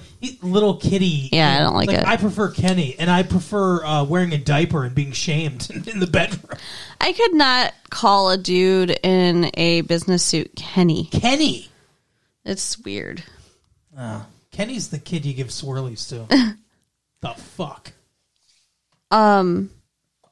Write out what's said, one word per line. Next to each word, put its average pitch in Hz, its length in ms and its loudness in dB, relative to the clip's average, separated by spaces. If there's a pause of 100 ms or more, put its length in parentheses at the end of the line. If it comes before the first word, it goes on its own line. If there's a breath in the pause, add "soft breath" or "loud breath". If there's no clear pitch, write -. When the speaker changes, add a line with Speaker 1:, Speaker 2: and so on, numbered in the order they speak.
(200 loud breath)
Speaker 1:
he, 240 240 -10
little 190 320 2
kitty." 175 560 0
Speaker 2:
Yeah, 147 260 4
I - 40 2
don't - 120 2
like - 140 2
Speaker 1:
Like, 196 100 2
Speaker 2:
it. - 100 2
Speaker 1:
"I 220 100 2
prefer 202 340 -2
Kenny, 180 480 0
and 170 100 0
I 180 140 4
prefer, 185 600 0
uh, 151 200 0
wearing 175 300 0
a 151 40 -2
diaper 147 480 0
and 123 80 -8
being 139 200 -2
shamed 151 580 -4
<laughs> - 200 -10
in 214 80 -6
the 185 80 2
bedroom." - 520 -4 (420 loud breath)
Speaker 2:
I - 100 2
could 415 220 2
not 254 400 2 (160)
call 196 400 2
a 185 80 2
dude 185 540 2 (100)
in 175 540 4
a 170 260 2
business 170 420 0
suit - 320 -2
Kenny. - 500 2
Speaker 1:
Kenny. 240 640 0 (760)
Speaker 2:
It's - 340 -6
weird. 104 440 -10 (760 soft breath)
Speaker 1:
Oh, 110 280 -10 (260)
Kenny's 220 380 -8
the 151 100 -8
kid 156 260 -8
you 143 80 -4
give 127 140 -6
swirlies 131 600 -8
to. 214 520 0
Speaker 2:
<laughs> - 60 -20 (540)
Speaker 1:
The 127 140 -8
fuck? - 560 -16 (1200)
Speaker 2:
Um, 196 580 4 (640)